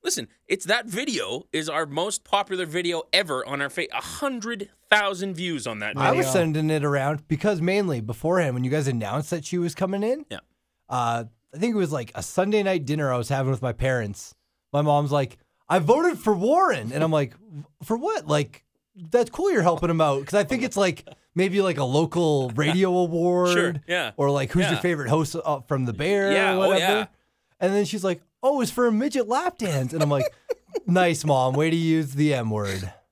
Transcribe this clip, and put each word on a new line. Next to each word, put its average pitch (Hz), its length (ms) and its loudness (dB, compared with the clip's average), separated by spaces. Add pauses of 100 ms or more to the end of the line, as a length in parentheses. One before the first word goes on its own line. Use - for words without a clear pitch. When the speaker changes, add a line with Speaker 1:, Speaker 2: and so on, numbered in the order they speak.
Speaker 1:
Listen, 151 240 -4 (200)
it's, - 180 -2
that 226 200 0
video 175 640 -4
is 156 180 -4
our 156 160 -2
most 156 380 -4
popular 196 420 -2
video 170 460 -4
ever 160 340 0
on 143 160 -4
our 139 80 -4
fa-, 170 220 -6
a 123 100 -6
hundred 233 680 -6 (220)
thousand 196 440 2
views 160 320 -4
on 113 120 -6
that 107 180 -4
Speaker 2:
I 120 140 2
Speaker 1:
video. - 80 4
Speaker 2:
was - 80 2
Speaker 3:
Yeah. - 60 0
Speaker 2:
sending 156 380 2
it 151 140 0
around 143 440 -2
because 185 340 0
mainly 180 380 0
beforehand, 143 540 -2
when 123 100 -2
you 127 60 -2
guys 147 180 0
announced 120 420 -4
that 165 160 -6
she 180 120 -4
was 170 180 -4
coming 196 260 -2
in, 262 260 -4
Speaker 1:
Yeah. - 120 -12 (500)
Speaker 2:
uh, 117 340 0 (300)
I 147 40 -14
think 226 160 0
it 214 40 0
was, 170 140 0
like, 123 240 -6
a - 60 -8
Sunday 208 420 0
night 185 200 0
dinner 143 280 0
I 127 40 0
was 120 140 -2
having 135 220 0
with 131 100 -4
my 127 100 -2
parents. 120 600 -2 (380)
My 143 100 2
mom's 147 300 2
like, 143 260 -2 (300)
"I 175 100 4
voted 262 400 4
for 214 160 2
Warren." 214 580 2
And 147 120 0
I'm 160 80 0
like, 143 260 0
"V-, 170 260 -16 (200)
for 226 120 -2
what?" 311 300 -4
Like, 151 380 -2 (320)
"That's 226 340 0
cool 381 220 0
you're 247 100 2
helping 170 260 2
him 165 120 2
out." 139 260 2
'Cause - 80 -8
I 202 100 4
think 233 200 -4
it's, 247 120 -4
like, 190 300 0 (300)
maybe, 190 260 2
like, 180 160 0
a 143 60 0
local 151 680 2
radio 165 480 2
Speaker 1:
<laughs> - 0 -
Speaker 2:
award 180 520 2
Speaker 1:
Sure, 175 240 2 (120)
yeah. 170 300 -2
Speaker 2:
or, 143 160 2
like, 139 180 0
"Who's 180 140 2
your 196 100 0
Speaker 1:
Yeah. - 60 -4
Speaker 2:
favorite 156 300 0
host, 156 260 0
uh, 151 240 -2
from 131 240 -2
The 120 80 -4
Bear?" 196 400 0
Speaker 1:
Yeah, 202 220 2
Speaker 2:
or 190 100 0
Speaker 1:
oh, 185 60 4
Speaker 2:
whatever. 190 100 4 (180)
Speaker 1:
yeah. 101 80 -4 (540)
Speaker 2:
And 185 120 2
then 202 120 2
she's 208 180 -6
like, 180 180 -2 (220)
"Oh, 277 180 2
it's 226 120 0
for 247 160 2
a 226 40 2
midget 240 360 0
lap 330 280 0
dance." 139 380 -2
And 160 80 2
I'm 147 80 2
like, 143 140 2 (320)
<laughs> - 300 -10
"Nice, 175 380 2
Mom. 131 300 2
Way 156 160 2
to 165 60 2
use 160 380 2
the 147 200 4
M 117 160 -2
word." 98 420 -4 (200)